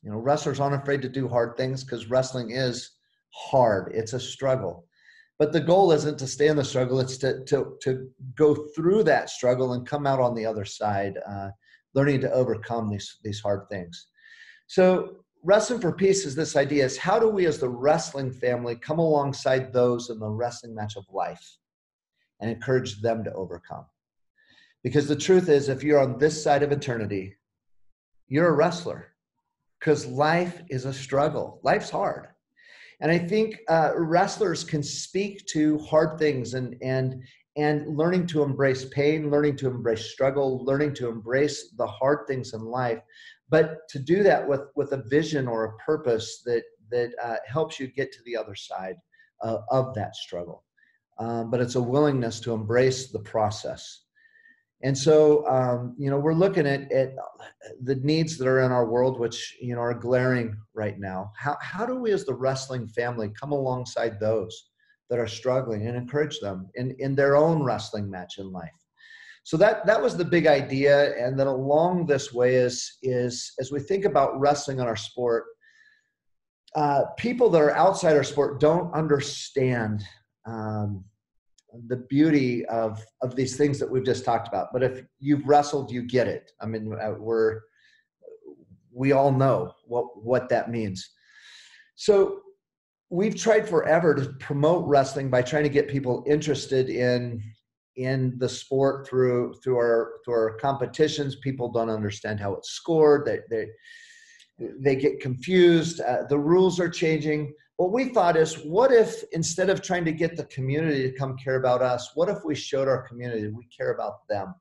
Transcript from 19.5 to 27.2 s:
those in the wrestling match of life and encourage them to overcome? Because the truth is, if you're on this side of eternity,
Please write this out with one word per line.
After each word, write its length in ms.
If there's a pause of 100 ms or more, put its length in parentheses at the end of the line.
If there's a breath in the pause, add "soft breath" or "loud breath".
those 380
in 80
the 100
wrestling 460
match 220
of 140
life 460 (840)
and 100
encourage 500
them 220
to 100
overcome? 540 (960 soft breath)
Because 240
the 80
truth 340
is, 180
if 160
you're 160
on 200
this 220
side 200
of 100
eternity, 640 (920)